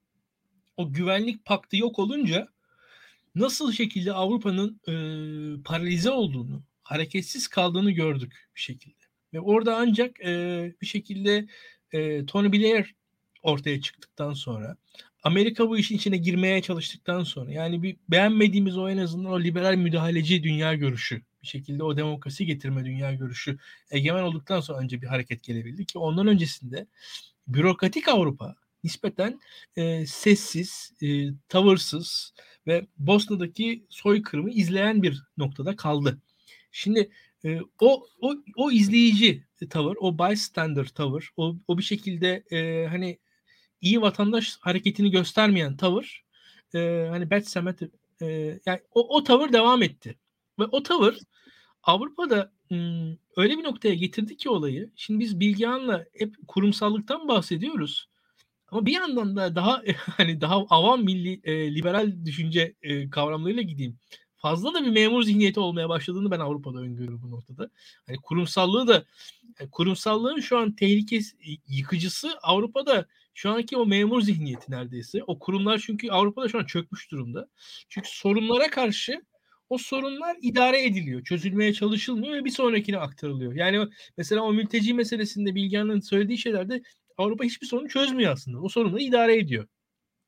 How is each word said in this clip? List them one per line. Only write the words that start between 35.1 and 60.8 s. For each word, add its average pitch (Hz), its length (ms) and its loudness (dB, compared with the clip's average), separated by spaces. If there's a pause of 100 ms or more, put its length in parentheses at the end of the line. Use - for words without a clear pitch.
noktada 147 400 -4
kaldı. 147 420 0 (540)
Şimdi, 208 380 0 (340)
e, 160 160 -2 (200)
o, 262 260 6 (140)
o, 269 140 0 (220)
o 277 140 0
izleyici 214 720 6 (260)
tavır, 160 300 -2
o 180 180 0
bystander 165 680 -2
tavır, 147 500 -4
o, 170 200 -2 (120)
o 175 100 2
bir 196 40 -2
şekilde, 185 680 -2
e, 165 360 -2
hani 180 320 -6 (600)
iyi 214 220 4
vatandaş 208 580 0
hareketini 196 500 2
göstermeyen 180 640 2
tavır, 190 480 -2 (500)
e, 170 360 0
hani 170 200 -4
Bad 202 120 4
Samaritan, 180 480 -6 (320)
e, 165 40 -6 (400)
yani 185 140 -2 (140)
o, 240 220 4
o 294 80 6
tavır 269 280 6
devam 240 300 6
etti. - 360 -4 (400)
Ve 208 60 0
o 262 180 0
tavır 277 360 4 (640)
Avrupa'da, 220 680 0 (160)
hmm, 170 420 -4 (260)
öyle 226 220 2
bir 330 60 -6
noktaya 220 300 0
getirdi 185 420 -4
ki - 140 -6
olayı, 160 460 -2
şimdi 214 240 -2
biz 208 200 -2
Bilgehan'la 214 640 0 (140)
hep 214 160 -4 (140)
kurumsallıktan 214 800 0
bahsediyoruz. 190 800 -2 (600)
Ama 214 180 -2
bir 262 60 2
yandan 247 440 -2
da 185 180 -2
daha, 226 280 2 (140)
<laughs> - 200 -10
hani 165 240 0
daha 160 160 2 (140)
avam 214 340 6